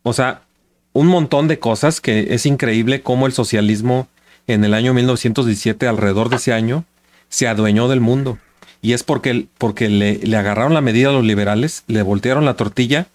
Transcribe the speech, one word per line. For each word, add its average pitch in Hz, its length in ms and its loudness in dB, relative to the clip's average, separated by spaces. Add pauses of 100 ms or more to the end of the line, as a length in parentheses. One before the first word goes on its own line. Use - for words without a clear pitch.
o 123 120 -2
sea, 131 280 -2 (500)
un 143 160 2
montón 160 400 2
de 156 120 0
cosas 131 420 0
que 110 320 0
es 113 140 -2
increíble 127 540 0
cómo 127 260 0
el 127 60 -2
socialismo 110 720 0 (400)
en 107 180 2
el 104 80 2
año 120 220 2
mil 123 100 2
novecientos 123 400 0
diecisiete, 110 420 -2
alrededor 104 420 0
de 123 80 0
ese 120 160 -2
año, 117 300 -2 (460)
se - 180 -2
adueñó 107 400 0
del 131 140 0
mundo. 123 380 0 (420)
Y 117 120 0
es 120 100 -2
porque, 127 420 -2 (140)
porque 110 280 -2
le, 101 300 2
le 113 200 -2
agarraron 107 360 0
la 156 80 2
medida 123 280 2
a 139 40 2
los 131 100 2
liberales, 107 640 0
le 110 140 0
voltearon 107 420 0
la 135 120 0
tortilla 127 600 -2